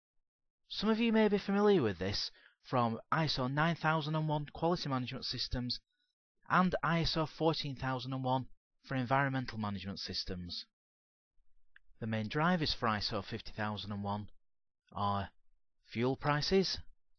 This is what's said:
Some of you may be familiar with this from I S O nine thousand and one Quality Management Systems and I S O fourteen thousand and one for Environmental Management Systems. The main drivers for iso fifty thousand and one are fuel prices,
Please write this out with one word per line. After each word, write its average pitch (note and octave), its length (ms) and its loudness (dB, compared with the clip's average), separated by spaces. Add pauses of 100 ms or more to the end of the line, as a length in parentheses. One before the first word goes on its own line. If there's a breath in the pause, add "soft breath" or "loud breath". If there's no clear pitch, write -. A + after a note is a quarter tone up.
(680)
Some - 220 0
of A3 80 4
you A#3 140 4
may A3 160 8
be G3+ 100 4
familiar G3+ 420 4
with G2+ 180 2
this G2 320 -2 (320 soft breath)
from A#2 380 0 (100)
I D#3+ 140 0
S C#3+ 140 0
O B2+ 80 0
nine D3+ 300 2
thousand D#3 400 0
and D#3 120 0
one D3+ 240 -2
Quality E3+ 380 0
Management B2+ 340 -4
Systems B2 560 -4 (680)
and F3 320 4
I E3 180 2
S D#3 160 0
O D#3+ 100 0
fourteen D3+ 480 -2
thousand C3 380 -6
and C3 100 -4
one C3 260 2 (340)
for - 120 -6
Environmental C3 640 0
Management G2 400 -6
Systems. F2+ 680 -8 (1400)
The A#2 60 -6
main A2 220 -2
drivers D#3 460 2
for A#2+ 140 0
iso G#2 360 0
fifty - 280 -10
thousand G#2 400 -4
and G2+ 100 -4
one G2+ 260 -4 (640)
are G2+ 360 -2 (640)
fuel B2 240 0
prices, D3 600 0 (400)